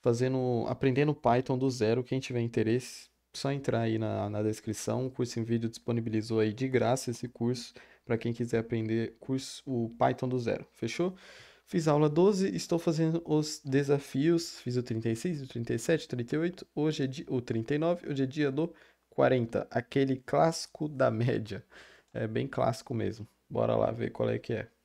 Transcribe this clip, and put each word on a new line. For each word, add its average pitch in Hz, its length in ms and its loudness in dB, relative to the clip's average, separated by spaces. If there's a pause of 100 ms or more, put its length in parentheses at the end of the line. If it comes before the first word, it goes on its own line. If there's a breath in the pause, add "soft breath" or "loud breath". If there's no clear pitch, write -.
Fazendo, 127 640 2
aprendendo 135 480 2
Python 127 420 2
do 131 120 2
zero, 120 340 2
quem 131 160 -2
tiver 123 220 -4
interesse, 117 680 -2 (240)
só 139 200 -4
entrar 123 300 -2
aí 113 140 0
na, 107 320 -2
na 107 140 -4
descrição. 110 640 -4
O 127 40 -6
curso 120 280 -4
em 113 60 -2
vídeo 117 240 0
disponibilizou 113 720 -2
aí 107 100 2
de 127 160 -4
graça 123 440 2
esse 120 180 -6
curso 120 440 -2 (320 loud breath)
pra 117 120 0
quem 120 140 -2
quiser 117 280 0
aprender 113 600 -2
curso, - 460 -6
o 120 320 -2
Python 127 320 2
do 127 100 0
zero, 107 320 -2
fechou? 175 420 -2 (520 loud breath)
Fiz 160 240 0
a - 20 4
aula 151 180 6
doze, 190 460 4
estou 165 240 -2
fazendo 165 460 0
os 151 400 0
desafios, 139 960 2
fiz 123 160 -2
o 120 60 0
trinta 113 260 -2
e 110 60 2
seis, 151 260 -4
o 127 60 -12
trinta 117 260 -4
e 117 60 0
sete, 156 260 0
o - 20 -20
trinta 123 280 -4
e 151 40 0
oito, 170 340 -4
hoje 151 300 0
é 131 40 0
di-, 131 200 -8
o 123 140 0
trinta 117 340 -2
e - 20 0
nove, 170 320 0
hoje 135 140 0
é - 20 4
dia 139 240 0
do 156 240 -2 (360 loud breath)
quarenta, 127 600 2
aquele 135 460 0
clássico 156 720 0
da 131 240 2
média. 110 560 -2 (460 loud breath)
É 117 120 -4
bem 113 220 -2
clássico 131 460 -2
mesmo. 110 340 -4 (220)
Bora 117 260 0
lá 110 160 2
ver 117 220 -4
qual 117 160 0
é 113 100 -2
que - 140 -6
é. 110 180 -6 (140)